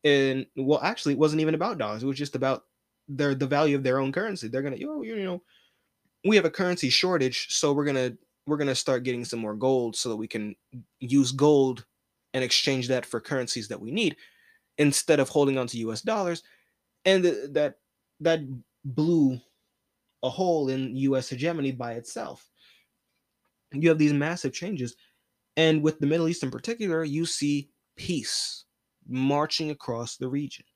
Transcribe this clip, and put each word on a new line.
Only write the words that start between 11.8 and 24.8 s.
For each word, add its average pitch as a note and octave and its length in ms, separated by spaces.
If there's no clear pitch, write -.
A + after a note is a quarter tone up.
and C3 100
exchange B2+ 460
that B2+ 160
for A#2 160
currencies A#2+ 480
that G2 120
we A2 100
need F#3+ 260
instead D3 420
of C3 80
holding C#3 300
on B2 80
to A#2 120
U A2+ 140
S A2 80
dollars." F#3+ 420
And F#3+ 200
th-, C#3+ 260
that, D3 280
that D#3+ 200
blew C#3+ 540
a B2+ 80
hole E3 400
in C3 260
U C3+ 200
S B2+ 120
hegemony C#3 440
by A#2+ 200
itself. - 580
You D3+ 180
have D#3 80
these D3 140
massive D3 400
changes. D#3 440